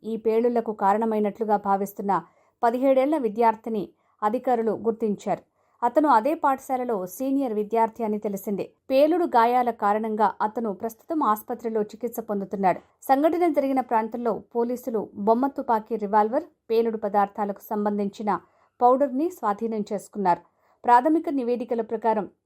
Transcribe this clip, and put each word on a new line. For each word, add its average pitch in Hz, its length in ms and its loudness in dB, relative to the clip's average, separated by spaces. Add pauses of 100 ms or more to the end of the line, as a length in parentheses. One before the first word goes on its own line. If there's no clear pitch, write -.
ఈ 220 140 -8
పేలుళ్లకు 226 560 0
కారణమైనట్లుగా 214 840 0
భావిస్తున్న 196 640 -2 (400)
పదిహేడేళ్ల 262 540 2
విద్యార్థిని 226 720 0 (340)
అధికారులు 226 480 0
గుర్తించారు. 208 680 -2 (440)
అతను 294 260 2
అదే 247 240 4
పాఠశాలలో 254 720 -2
సీనియర్ 269 480 -2
విద్యార్థి 220 500 -2
అని 214 160 -2
తెలిసింది. 202 520 -6 (200)
పేలుడు 311 340 4
గాయాల 240 460 4
కారణంగా 214 720 0
అతను 214 320 -4
ప్రస్తుతం 233 500 -6
ఆసుపత్రిలో 226 580 -2
చికిత్స 226 380 -8
పొందుతున్నాడు. 196 600 -2
సంఘటన 320 760 0
జరిగిన 269 280 4
ప్రాంతంలో 226 600 -2 (120)
పోలీసులు 240 600 -2
బొమ్మ 226 320 2
తుపాకీ, 233 480 -2
రివాల్వర్, 214 480 0 (280)
పేలుడు 226 260 0
పదార్థాలకు 202 640 -2
సంబంధించిన 208 800 -4 (420)
పౌడర్‌ని 262 480 4
స్వాధీనం 220 540 -4 (100)
చేసుకున్నారు. 185 460 -2 (460)
ప్రాథమిక 311 440 4
నివేదికల 240 520 -2
ప్రకారం 220 480 -2 (160)